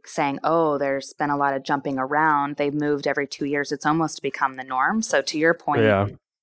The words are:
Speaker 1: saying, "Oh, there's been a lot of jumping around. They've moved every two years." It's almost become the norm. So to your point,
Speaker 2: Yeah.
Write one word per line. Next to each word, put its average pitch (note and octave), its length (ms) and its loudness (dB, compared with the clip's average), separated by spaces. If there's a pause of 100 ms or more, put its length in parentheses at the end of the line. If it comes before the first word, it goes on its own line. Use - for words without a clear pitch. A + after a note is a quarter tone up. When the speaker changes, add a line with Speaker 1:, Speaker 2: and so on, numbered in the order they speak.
Speaker 1:
saying, C#3+ 380 -2
"Oh, D#3 340 2
there's C#3 360 -4
been D3 160 -2
a C#3+ 80 0
lot C#3+ 160 2
of C3+ 100 -6
jumping C#3+ 340 -2
around. C#3+ 600 2
They've C#3+ 160 0
moved D3 340 0
every C#3+ 200 0
two - 180 -8
years." C#3+ 260 -2
It's C#3+ 140 -4
almost D#3 360 0
become C3+ 360 -4
the C3 80 -8
norm. C3+ 380 0
So D3 180 2
to - 160 -4
your D#3+ 160 4
point, C#3+ 300 0
Speaker 2:
Yeah. G2+ 240 4 (360)